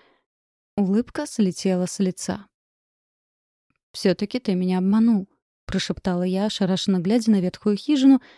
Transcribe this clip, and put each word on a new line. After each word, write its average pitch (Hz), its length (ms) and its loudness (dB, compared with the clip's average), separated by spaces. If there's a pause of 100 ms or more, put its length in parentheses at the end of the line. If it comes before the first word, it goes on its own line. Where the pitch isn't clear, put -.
(760)
Улыбка 208 500 -2
слетела 185 600 0
с - 120 -10
лица. 196 480 -4 (1500)
«Все-таки 202 460 -2
ты 202 160 -2
меня 185 240 0
обманул», 208 500 2 (360)
прошептала 180 580 -4
я, 185 240 -2
ошарашенно 190 520 -2
глядя 220 340 2
на 196 80 4
ветхую 202 360 -2
хижину 269 460 4 (160)